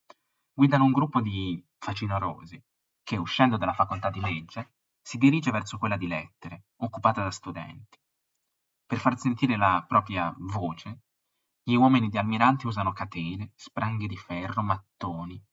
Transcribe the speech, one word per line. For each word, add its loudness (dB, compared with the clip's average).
guidano 6
un 6
gruppo 0
di -2
facinorosi -6
che, -4
uscendo 2
dalla -2
facoltà -2
di -6
legge, -8
si -10
dirige 4
verso -4
quella 0
di -4
lettere, -10
occupata 0
da -4
studenti. -14
Per -4
far 2
sentire 0
la 2
propria 0
voce, -6
gli 2
uomini 6
di -2
Almirante 2
usano -2
catene, -8
spranghe -6
di -8
ferro, -6
mattoni. -6